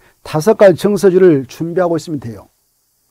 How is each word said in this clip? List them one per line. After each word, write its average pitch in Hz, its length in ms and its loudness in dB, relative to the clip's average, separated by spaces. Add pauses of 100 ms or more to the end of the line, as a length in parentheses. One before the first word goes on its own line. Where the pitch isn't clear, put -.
(220)
다섯 202 340 -2
가지 190 220 4
증서지를 185 680 2
준비하고 170 500 -6
있으면 151 240 -10
돼요. 104 280 -16 (640)